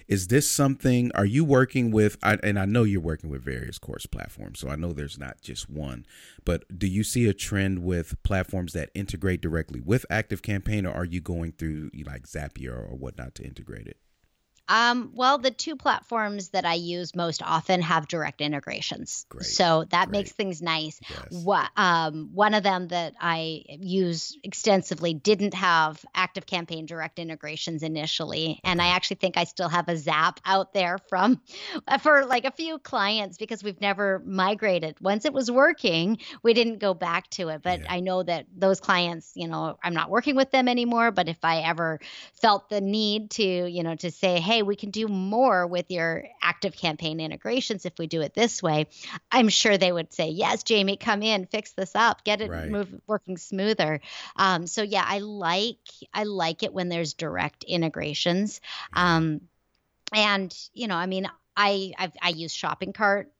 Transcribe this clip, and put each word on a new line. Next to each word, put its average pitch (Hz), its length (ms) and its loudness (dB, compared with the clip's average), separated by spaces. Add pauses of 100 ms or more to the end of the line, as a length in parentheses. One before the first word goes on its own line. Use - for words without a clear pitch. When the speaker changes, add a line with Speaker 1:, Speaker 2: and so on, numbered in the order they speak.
Speaker 1:
Is 92 200 0
this 131 220 4
something, 127 680 2
are 101 100 4
you 123 180 4
working 131 480 4
with, 107 300 4
I, 104 220 2
and 101 160 2
I 95 60 0
know 113 180 4
you're 98 180 2
working 80 300 -6
with 67 120 -8
various 62 360 -8
course - 260 -12
platforms, - 540 -12
so 67 100 -8
I 71 60 -4
know 85 180 -4
there's 71 240 -8
not 67 240 -14
just - 280 -12
one, 69 360 -8 (400)
but 85 180 0 (140)
do 95 100 -2
you 98 160 2
see 120 240 2
a 98 60 6
trend 98 460 -2
with 87 440 -2
platforms 92 500 -2
that 82 200 -6
integrate 92 480 -2
directly 80 400 -4
with 87 280 2
Active 107 340 -4
Campaign, 104 420 -2
or 85 80 -4
are 85 120 -4
you 87 140 -4
going 82 340 -6
through, 78 400 -6
you 73 120 -14
know, 71 60 -12
like, 64 160 -14
Zapier 71 440 -10 (180)
or 62 60 -10
whatnot 65 400 -12
to - 80 -16
integrate - 440 -16
it? 50 100 -16 (720)
Speaker 2:
Um, 240 440 2
well, 254 240 4
the 254 100 0
two 311 260 -6
platforms 214 720 -2
that 185 140 0
I 170 120 0
use 175 400 -6
most 170 280 -2
often 170 380 2
have 160 260 2
direct 151 320 -6
integrations. - 880 -6
Speaker 1:
Great, - 200 -12
Speaker 2:
So 165 420 2
that 180 200 2
Speaker 1:
great. 202 100 -2
Speaker 2:
makes 190 120 -6
things 185 300 -6
nice. 160 380 -4 (100)
Speaker 1:
Yes. - 340 -12
Speaker 2:
Wha-, 170 220 2 (100)
um, 160 580 2
one 208 200 4
of 214 80 2
them 180 280 0
that 170 300 -4
I 160 480 -2
use 180 760 -2
extensively 175 720 0
didn't 196 400 2
have 165 580 2
Active 185 320 -4
Campaign 165 400 -6
direct 156 320 -10
integrations 160 640 -8
initially. 156 840 -4
And 180 160 0
I 175 100 2
Speaker 1:
Okay. 180 60 4
Speaker 2:
actually 185 200 -2
think 180 220 0
I 175 80 2
still 170 240 -4
have 170 200 0
a 170 80 -2
Zap 156 480 2
out 190 260 2
there 185 280 0
from, 190 420 2 (280)
<laughs> 277 320 -2
for, 285 260 8
like, 240 180 2
a 269 60 -2
few 320 260 -8
clients 202 600 -2
because 214 260 -8
we've 202 180 -8
never 196 420 0
migrated. 190 800 0
Once 202 240 0
it 294 80 0
was 262 160 -2
working, 226 720 4 (240)
we 233 100 6
didn't 226 240 2
go 190 160 0
back 170 380 -4
to 180 180 -6
it. 156 140 -8
But 180 160 -2
Speaker 1:
Yeah. - 100 -10
Speaker 2:
I 180 120 -2
know 185 200 0
that 165 240 -4 (100)
those 190 240 4
clients, 175 540 2
you 170 140 -8
know, 160 360 -4
I'm 175 120 -2
not 160 160 -2
working 247 240 2
with 269 160 2
them 254 160 4
anymore. 240 420 2
But 185 180 2
if 160 160 -6
I 160 180 2
ever 160 380 0 (400)
felt 208 300 4
the 208 120 0
need 208 500 0
to, 226 120 0
you 175 380 0
know, 165 140 -2
to 165 160 -6
say, 180 280 2
"Hey, 214 200 2
we 202 160 0
can 208 160 -8
do 220 160 -2
more 202 600 2
with 175 220 -4
your 165 360 -2 (160)
Active 170 340 -2
Campaign 160 460 -4
integrations 196 640 -4
if 170 120 -8
we 165 100 -6
do 165 120 -4
it 143 140 -4
this 233 280 0
way," 156 260 4 (440)
I'm 240 160 8
sure 208 300 6
they 180 160 4
would 165 180 -4
say, 165 200 -2
"Yes, 190 320 0
Jamie, 196 340 2
come 208 260 0
in, 214 220 0
fix 214 260 -6
this 190 240 -6
up, 220 300 4
get 208 160 0
it 214 100 -4
Speaker 1:
Right. 160 180 -6
Speaker 2:
move, 202 240 -4 (140)
working 190 300 -4
smoother." 190 640 -2 (340)
Um, 180 320 2
so 220 160 -4
yeah, 202 240 0
I 202 120 -2
like, 202 580 -2 (360)
I 214 120 -4
like 180 380 -2
it - 100 -4
when 180 160 -2
there's 170 240 -2
direct 170 500 -6
integrations. 165 960 -2 (340)
Speaker 1:
Yeah. 175 220 4
Speaker 2:
Um, 160 260 2 (720)
and, 202 400 2 (200)
you 240 140 -6
know, 190 100 -2
I 175 80 -2
mean, 185 240 -4 (320)
I, 196 360 2
I've, 185 240 -4
I 175 80 0
use 165 240 -6
shopping 170 400 -6
cart, 202 460 0